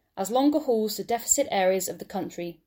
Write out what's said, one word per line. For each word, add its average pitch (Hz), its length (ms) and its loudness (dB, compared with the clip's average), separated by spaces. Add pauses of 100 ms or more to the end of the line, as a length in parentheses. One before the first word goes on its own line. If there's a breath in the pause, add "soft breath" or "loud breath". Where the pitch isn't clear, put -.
(160)
as 190 160 -4
longer 285 280 4
hauls 220 360 0
to 196 80 -6
deficit 233 480 0
areas 190 380 2
of 175 100 -10
the - 60 -14
country 175 600 -8